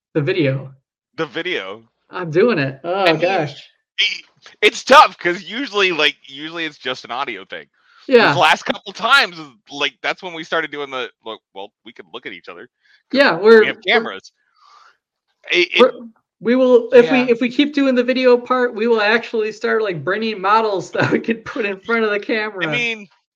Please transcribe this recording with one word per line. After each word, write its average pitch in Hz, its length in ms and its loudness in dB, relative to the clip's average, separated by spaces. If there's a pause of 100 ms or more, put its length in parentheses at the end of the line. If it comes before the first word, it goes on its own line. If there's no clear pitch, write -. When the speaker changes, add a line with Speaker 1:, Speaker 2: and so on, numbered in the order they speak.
(140)
Speaker 1:
the 160 80 -2
video. 143 520 -2 (440)
Speaker 2:
The 160 80 -4
video. 117 580 -8 (260)
Speaker 1:
I'm 175 220 -10
doing 202 280 2
it. 135 260 -4
Oh, 175 80 -4 (100)
Speaker 2:
I 170 80 4
mean, 160 100 0
Speaker 1:
gosh. 175 480 -4 (300)
Speaker 2:
it, 202 240 -4 (380)
it's 214 220 2
tough 247 340 6
'cause 175 260 -4
usually, 202 480 -2
like, 147 240 0 (120)
usually 160 380 -12
it's 147 120 -12
just 127 280 -8
an 110 60 -12
audio 120 340 -8
thing. 80 220 -16 (400)
Speaker 1:
Yeah. 226 220 6
Speaker 2:
These 147 80 0
last 170 260 2
couple 208 300 -8
times, 226 440 2 (320)
like, 143 320 -4
that's 160 220 -6
when 180 100 -12
we 160 100 -12
started 160 280 -4
doing 143 180 -10
the, 127 220 -8 (140)
look, 110 160 -14 (120)
well, 98 180 -16 (140)
we 120 80 -20
could 104 200 -20
look 127 120 -14
at 113 80 -14
each 87 160 -20
other 92 180 -18 (420)
'cause 254 100 -4
Speaker 1:
Yeah, 220 180 2
we're, 220 240 8
Speaker 2:
we - 60 2
have 131 100 -4
Speaker 1:
we're - 40 -20 (120)
Speaker 2:
cameras. 113 380 -4 (1200)
It, 175 240 2
it 185 40 2
Speaker 1:
we're, 240 280 2 (320)
we 226 160 0
will, 254 360 4
if 240 200 8
we, 254 80 4
Speaker 2:
Yeah. 254 100 0
Speaker 1:
if 233 100 2
we 247 100 -2
keep 294 240 -2
doing 269 220 2
the 247 80 2
video 254 340 4
part, 247 380 -2
we 214 120 -2
will 220 140 2
actually 220 500 0
start, 226 320 -2
like, 170 200 -4
bringing 208 380 -4
models 208 500 0
<laughs> - 20 -20
that 175 180 0
we 233 80 2
could 226 260 -6
put 233 200 -6
in 196 140 -6
front 226 240 -2
of 214 80 0
the 208 80 -2
camera 214 480 -4
Speaker 2:
I 151 40 -4
mean, 226 360 -6 (280)